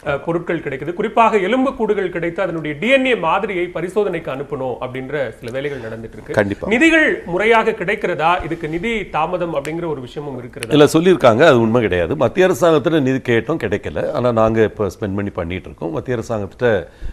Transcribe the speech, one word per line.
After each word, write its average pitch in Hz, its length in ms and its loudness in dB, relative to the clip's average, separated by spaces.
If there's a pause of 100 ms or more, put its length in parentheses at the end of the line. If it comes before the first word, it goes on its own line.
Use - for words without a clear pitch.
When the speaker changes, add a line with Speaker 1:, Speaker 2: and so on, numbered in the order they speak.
Speaker 1:
அஹ், 139 200 -4
பொருட்கள் 170 360 -4
கிடைக்குது. 143 320 -6
குறிப்பாக 220 460 2
எலும்பு 247 360 0
கூடுகள் 196 360 -2
கிடைத்து 175 320 -4
அதனுடைய 160 360 -4
டி 196 100 -4
என் 262 180 4
ஏ 247 80 2
மாதிரியை 180 520 -2
பரிசோதனைக்கு 175 640 -4
அனுப்பணும் 131 500 -6
அப்படின்ற 131 520 -6
சில 117 180 -14
வேலைகள் 139 300 -6
நடந்துட்டு 113 320 -12
இருக்கு. - 200 -12
Speaker 2:
கண்டிப்பா. 101 360 0
Speaker 1:
நிதிகள் 311 580 4
முறையாக 220 440 2
கிடைக்கிறதா? 175 760 -2
இதுக்கு 160 240 -6
நிதி 196 420 -4
தாமதம் 170 440 -2
அப்படிங்கிற 165 320 -6
ஒரு 143 140 -6
விஷயமும் 131 380 -10
இருக்கிறதா? - 340 -10
Speaker 2:
இல்ல, 147 120 8
சொல்லியிருக்காங்க, 156 600 6
அது 131 140 8
உண்மை 113 200 4
கிடையாது. 90 360 0
மத்திய 156 320 4
அரசாங்கத்துல 160 520 2
நிதி 131 320 0
கேட்டோம், 147 260 0
கிடைக்கல. 95 520 -4
ஆனா 123 220 0
நாங்க 110 300 4
இப்ப 104 240 0
ஸ்பெண்ட் 98 280 -4
பண்ணி 101 160 -2
பண்ணிட்டு 90 360 -6
இருக்கோம். - 260 -8
மத்திய 127 240 -4
அரசாங்கத்திட்ட 107 720 -2 (240)